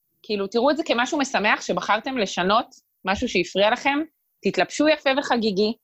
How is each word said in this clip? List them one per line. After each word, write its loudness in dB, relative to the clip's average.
כאילו, -4
תראו 2
את -2
זה -4
כמשהו 0
משמח 0
שבחרתם -2
לשנות, 0
משהו -2
שהפריע 2
לכם, 0
תתלבשו 0
יפה 2
וחגיגי. 0